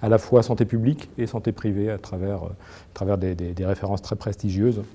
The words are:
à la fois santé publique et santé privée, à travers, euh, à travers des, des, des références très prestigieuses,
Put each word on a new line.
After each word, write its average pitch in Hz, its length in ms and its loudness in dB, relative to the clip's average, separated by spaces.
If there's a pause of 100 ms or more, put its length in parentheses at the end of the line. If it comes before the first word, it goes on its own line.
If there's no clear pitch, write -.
à 110 80 0
la 113 80 8
fois 120 240 6
santé 117 240 2
publique 117 500 0
et 117 100 -2
santé 110 260 -2
privée, 104 380 -2
à 104 80 -4
travers, 95 460 -6
euh, 85 40 -8
à - 460 -16
travers 98 240 0
des, 92 160 0
des, 87 180 -6
des 90 140 -4
références 95 340 -2
très - 160 -6
prestigieuses, 104 680 0 (120)